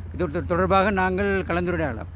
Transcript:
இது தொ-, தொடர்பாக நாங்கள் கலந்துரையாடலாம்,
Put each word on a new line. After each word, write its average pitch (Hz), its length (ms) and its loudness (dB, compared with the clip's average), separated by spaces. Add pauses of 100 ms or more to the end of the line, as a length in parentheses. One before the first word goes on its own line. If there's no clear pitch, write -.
(120)
இது 165 140 -2
தொ-, 160 200 -4
தொடர்பாக 185 440 4
நாங்கள் 190 400 0 (120)
கலந்துரையாடலாம், 160 720 -2